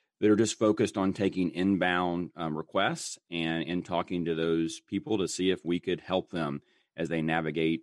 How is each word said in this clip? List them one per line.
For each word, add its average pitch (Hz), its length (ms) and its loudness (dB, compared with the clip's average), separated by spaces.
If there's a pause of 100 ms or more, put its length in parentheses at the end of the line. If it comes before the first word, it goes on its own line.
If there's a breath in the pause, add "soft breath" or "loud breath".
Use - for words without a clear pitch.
(200)
that 104 100 4
are 104 60 8
just 107 240 2
focused 107 380 2
on 95 160 2
taking 92 360 0
inbound, 90 840 0
um, 80 200 -4
requests 101 600 -2 (140)
and, 82 360 -2
and 87 160 -4
talking 87 420 -2
to 82 100 0
those 82 460 0
people 104 360 -4
to 90 100 0
see 92 220 0
if 90 160 -2
we 87 140 0
could 87 200 -2
help 92 300 -4
them 73 320 -4 (340)
as 82 140 -4
they 82 120 -2
navigate, 80 600 0